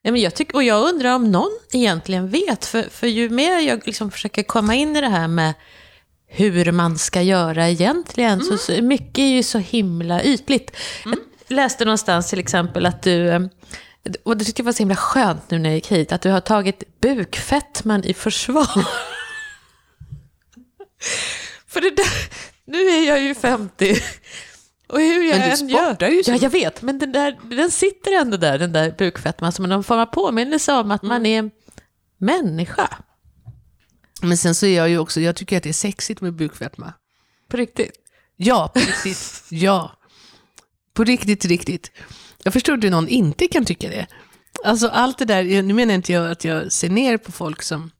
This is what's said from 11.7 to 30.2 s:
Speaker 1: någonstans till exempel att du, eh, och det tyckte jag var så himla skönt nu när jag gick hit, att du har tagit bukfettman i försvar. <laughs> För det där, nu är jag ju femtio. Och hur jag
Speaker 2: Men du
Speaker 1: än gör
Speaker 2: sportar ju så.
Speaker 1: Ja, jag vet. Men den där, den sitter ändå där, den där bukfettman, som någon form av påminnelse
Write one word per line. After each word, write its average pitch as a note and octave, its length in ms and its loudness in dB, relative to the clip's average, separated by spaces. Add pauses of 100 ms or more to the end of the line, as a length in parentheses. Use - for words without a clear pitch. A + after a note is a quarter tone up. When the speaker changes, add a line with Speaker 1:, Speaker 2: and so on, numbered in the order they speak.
Speaker 1:
någonstans F#3+ 440 0
till F#3+ 100 -2
exempel F3 460 -2
att - 180 0
du, F3 260 4
eh, F3 120 2 (840)
och A3 140 0
det G#3 80 -2
tyckte A3+ 160 -4
jag A#3 40 -6
var A#3+ 80 0
så - 60 -4
himla G3 160 2
skönt F#3 560 0
nu E3 80 0
när D#3+ 100 0
jag D#3 60 2
gick - 160 -4
hit, D#3+ 200 2
att F3 100 -2
du F#3+ 80 2
har F#3+ 120 2
tagit G3 600 -2
bukfettman A3 1000 -2
i F#3 100 -2
försvar. B3 720 0
<laughs> - 0 - (2750)
För E4+ 140 -4
det F#4 80 2
där, F#4+ 220 2 (540)
nu D4 120 -6
är E4+ 300 4
jag C#4+ 140 4
ju C#4 140 -2
femtio. G#3 600 0 (920)
Och C#4+ 120 0
hur E4+ 240 4
jag D4+ 160 4
Speaker 2:
Men C4 100 2
du C4 40 2 (100)
Speaker 1:
än C4 60 -8
gör D4+ 160 4
Speaker 2:
sportar G#3 240 0
ju F4 140 4
så. - 80 2
Speaker 1:
Ja, B3 100 2
jag C4+ 80 2
vet. C4+ 320 0
Men C4+ 180 -4
den C4+ 120 -4
där, C#4+ 280 -2 (100)
den D4+ 220 0
sitter G4 400 -2
ändå C4 260 2
där, D3 220 2
den F3 140 -2
där D#3+ 240 0
bukfettman, F3 540 -2
som F#3+ 180 -4
någon G3 140 0
form A3+ 160 2
av A#3 60 2
påminnelse D4 680 0